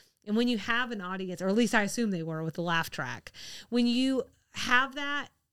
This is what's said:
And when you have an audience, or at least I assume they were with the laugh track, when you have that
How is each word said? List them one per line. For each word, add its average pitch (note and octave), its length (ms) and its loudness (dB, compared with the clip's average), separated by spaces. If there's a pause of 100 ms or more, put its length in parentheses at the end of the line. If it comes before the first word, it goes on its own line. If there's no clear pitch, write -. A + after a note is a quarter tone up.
(240)
And G#3 120 -2
when A#3+ 100 2
you B3 120 2
have A#3 340 -2
an G#3+ 80 -8
audience, F#3 420 -6
or F#3 60 0
at F#3+ 80 4
least A#3 180 4
I A3 80 6
assume G#3 300 -2
they E3+ 100 -2
were D#3+ 220 -4
with D#3+ 100 -4
the F3 80 -4
laugh E3+ 280 0
track, B2 420 -8 (380)
when A#3+ 180 4
you C4 340 2 (300)
have B3+ 420 2
that C#4+ 360 -6 (220)